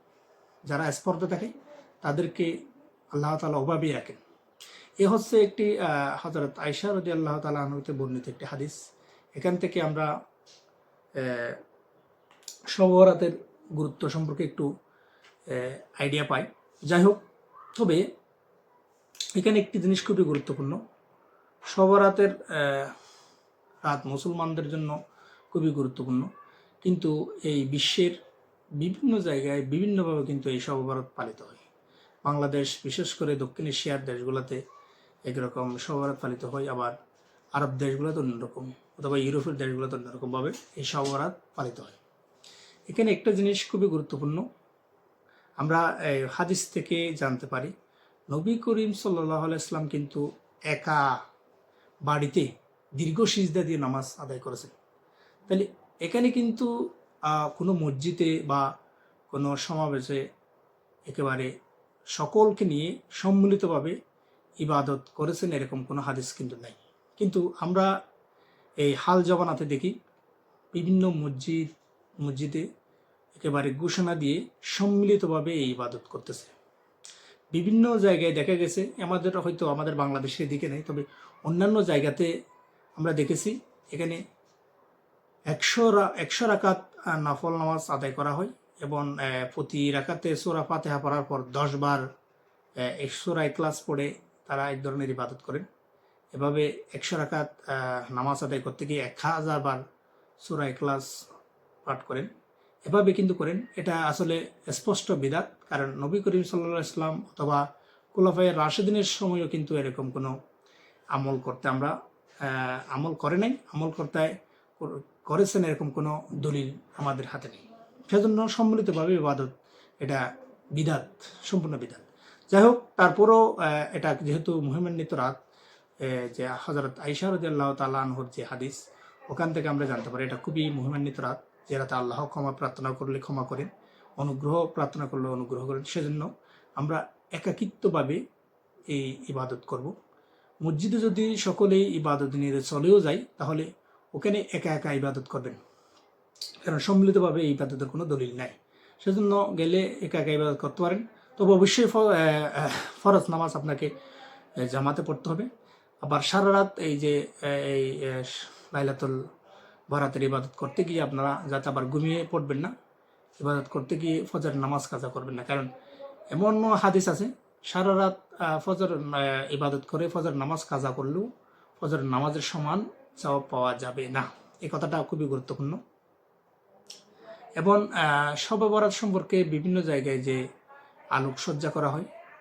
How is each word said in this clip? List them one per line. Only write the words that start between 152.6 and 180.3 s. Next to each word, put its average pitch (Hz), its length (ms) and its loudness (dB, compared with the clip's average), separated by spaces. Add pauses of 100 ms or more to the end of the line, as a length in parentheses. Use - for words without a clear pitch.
ফরজ 196 260 8
নামাজ 165 260 0
আপনাকে, 147 340 -2
আহ, - 800 -10
জামাতে 139 360 0
পড়তে 156 260 -6
হবে। 196 200 -2 (520)
আবার 143 200 0
সারা 196 300 4
রাত 196 280 4
এই 156 180 0
যে, 147 300 2 (160)
আহ, 143 60 -2
এই, 135 600 -2
আহ, 131 140 -4 (500)
লাইলাতুল 135 500 -2 (640)
বারাতের 139 340 0
ইবাদত 135 340 -2
করতে 139 260 -2
গিয়ে 165 180 -2
আপনারা 139 460 -2
যাতে 139 220 -4
আবার 135 160 -2
ঘুমিয়ে 160 460 -2
পড়বেন 143 260 -2
না, 185 180 -6 (640)
ইবাদত 143 260 -2
করতে 143 300 -4
গিয়ে 160 340 0
ফজর 151 220 -2
নামাজ 139 340 -2
কাজা 131 220 -8
করবেন 131 260 -10
না, 131 80 -8
কারণ 139 240 -4 (640)
এমন 214 440 4
হাদিস 190 360 4
আছে 196 220 -2 (320)
সারা 190 340 2
রাত, 190 440 -2
আহ, 160 180 0
ফজর, 180 380 -2
আহ, 139 560 -2
ইবাদত 143 340 -2
করে 165 220 -2
ফজর 165 240 -2
নামাজ 143 320 -2
কাজা 135 260 -2
করলেও 147 400 -4 (480)
ফজর 151 220 -2
নামাজের 139 400 0
সমান 160 480 -2 (280)
সওয়াব 139 320 -2
পাওয়া 127 240 0
যাবে 127 340 -8
না। 131 200 -4 (340)
এই 156 100 -8
কথাটা 156 320 -2
খুবই 151 220 -4
গুরুত্বপূর্ণ। 139 520 -4 (1800)
এবং, 202 380 4
আহ, 147 420 2
শবে 214 320 0
বরাত 214 240 4
সম্পর্কে 190 520 2
বিভিন্ন 165 380 0
জায়গায় 139 360 0
যে 127 300 -2 (640)